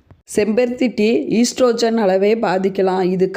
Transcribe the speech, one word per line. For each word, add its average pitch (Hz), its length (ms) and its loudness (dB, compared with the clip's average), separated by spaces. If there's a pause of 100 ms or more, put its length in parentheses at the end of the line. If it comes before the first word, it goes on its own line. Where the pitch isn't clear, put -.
(360)
செம்பருத்தி 240 580 0
டீ 233 340 0
ஈஸ்ட்ரோஜன் 233 680 0
அளவை 202 420 2
பாதிக்கலாம். 190 640 0
இது 185 340 0